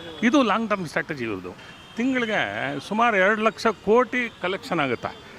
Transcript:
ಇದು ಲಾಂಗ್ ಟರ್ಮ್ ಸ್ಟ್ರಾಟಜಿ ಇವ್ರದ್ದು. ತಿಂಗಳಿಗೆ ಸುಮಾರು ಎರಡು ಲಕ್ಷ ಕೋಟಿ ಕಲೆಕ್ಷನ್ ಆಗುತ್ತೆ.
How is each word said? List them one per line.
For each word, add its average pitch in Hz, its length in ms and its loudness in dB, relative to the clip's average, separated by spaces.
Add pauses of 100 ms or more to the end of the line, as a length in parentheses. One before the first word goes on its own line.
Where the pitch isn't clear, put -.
(240)
ಇದು 254 200 6
ಲಾಂಗ್ 220 260 0
ಟರ್ಮ್ 190 160 -2
ಸ್ಟ್ರಾಟಜಿ 147 380 -4
ಇವ್ರದ್ದು. 95 320 -6 (420)
ತಿಂಗಳಿಗೆ 185 800 -2 (120)
ಸುಮಾರು 220 300 2
ಎರಡು 208 240 4
ಲಕ್ಷ 220 260 0
ಕೋಟಿ 226 640 2 (100)
ಕಲೆಕ್ಷನ್ 180 380 -4
ಆಗುತ್ತೆ. 123 480 -2 (120)